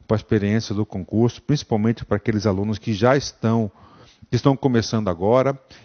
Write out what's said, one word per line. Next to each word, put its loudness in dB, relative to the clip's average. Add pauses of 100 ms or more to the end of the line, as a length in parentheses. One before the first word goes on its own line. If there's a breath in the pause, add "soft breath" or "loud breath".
por 0
experiência 0
do -2
concurso, -2
principalmente -2
para -2
aqueles -2
alunos 0
que -6
já 4
estão, -2 (600 loud breath)
que 0
estão 2
começando 0
agora 0 (260 loud breath)